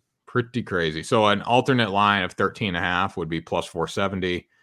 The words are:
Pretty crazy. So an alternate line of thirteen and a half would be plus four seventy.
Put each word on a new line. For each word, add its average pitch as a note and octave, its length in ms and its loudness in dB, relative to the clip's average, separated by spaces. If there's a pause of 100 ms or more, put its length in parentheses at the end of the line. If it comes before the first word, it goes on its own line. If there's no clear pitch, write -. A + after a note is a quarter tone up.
(260)
Pretty A#2+ 360 -4
crazy. E2 400 -4
So A2 240 4
an G2+ 160 4
alternate A#2+ 480 2
line G2+ 320 2
of F2+ 120 -4
thirteen G2 420 -2
and - 0 -
a F2 40 -2
half F2+ 360 -2
would E2+ 120 -6
be E2 120 -4
plus E2+ 260 -4
four E2 220 -4
seventy. F#2 600 -4 (140)